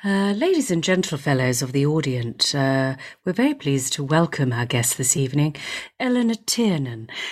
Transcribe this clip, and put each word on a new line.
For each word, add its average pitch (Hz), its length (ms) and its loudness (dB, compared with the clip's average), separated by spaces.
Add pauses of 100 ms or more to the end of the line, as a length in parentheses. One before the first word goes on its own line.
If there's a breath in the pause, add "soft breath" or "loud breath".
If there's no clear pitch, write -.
Uh, 196 300 2
ladies 277 400 2
and 165 100 2
gentle 185 360 0
fellows 131 440 2
of 127 120 -4
the 139 120 2
audience, 135 680 -2
uh, 135 400 2 (300 loud breath)
we're 185 80 -2
very 254 200 2
pleased 139 380 -2
to - 100 -6
welcome 147 520 2
our 120 120 -2
guest 120 320 0
this - 200 0
evening, 143 360 0 (460 loud breath)
Eleanor 247 360 2 (100)
Tiernan. 135 640 0 (220 loud breath)